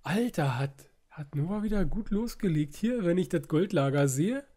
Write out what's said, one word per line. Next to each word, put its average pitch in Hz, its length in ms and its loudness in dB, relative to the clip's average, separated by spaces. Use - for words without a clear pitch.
Alter, 156 520 0
hat, 139 320 -6
hat 147 240 -12
Noah 185 300 -2
wieder 208 200 2
gut 175 260 -2
losgelegt 185 680 0
hier, 233 280 0
wenn 175 140 2
ich 185 100 0
das 147 200 -4
Goldlager 147 580 2
sehe. 175 380 0